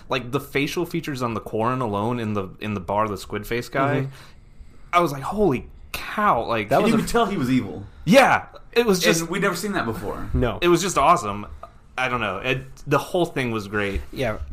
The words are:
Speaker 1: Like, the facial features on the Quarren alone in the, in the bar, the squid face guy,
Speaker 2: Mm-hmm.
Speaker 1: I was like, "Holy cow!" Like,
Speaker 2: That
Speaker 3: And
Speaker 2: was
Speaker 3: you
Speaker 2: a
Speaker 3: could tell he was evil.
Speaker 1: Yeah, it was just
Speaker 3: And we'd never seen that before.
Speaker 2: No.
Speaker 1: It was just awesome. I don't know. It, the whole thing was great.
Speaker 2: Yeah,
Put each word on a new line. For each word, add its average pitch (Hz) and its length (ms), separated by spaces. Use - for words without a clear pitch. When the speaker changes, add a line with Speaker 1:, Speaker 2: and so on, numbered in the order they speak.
Speaker 1:
Like, 123 240
the 139 80
facial 143 460
features 151 360
on 117 120
the 104 60
Quarren 120 400
alone 113 400
in 107 140
the, 98 140
in 107 140
the 98 60
bar, 101 280
the 101 100
squid 104 280
face 120 220
guy, 139 320
Speaker 2:
Mm-hmm. 135 120
Speaker 1:
I 175 80
was 165 120
like, 139 100
"Holy 190 460
cow!" 185 540
Like, 110 240
Speaker 2:
That 135 60
Speaker 3:
And 196 80
Speaker 2:
was 226 80
Speaker 3:
you 220 60
Speaker 2:
a - 40
Speaker 3:
could - 80
tell 226 160
he 190 100
was 131 140
evil. 101 340
Speaker 1:
Yeah, 180 420
it 240 140
was 185 140
just 165 220
Speaker 3:
And 165 80
we'd 190 120
never 196 140
seen 208 160
that 160 120
before. 104 480
Speaker 2:
No. 120 300
Speaker 1:
It 175 60
was 170 120
just 175 160
awesome. 110 500
I 127 100
don't 123 120
know. 98 180
It, 131 240
the 143 120
whole 175 280
thing 131 240
was 107 180
great. 101 320
Speaker 2:
Yeah, 113 260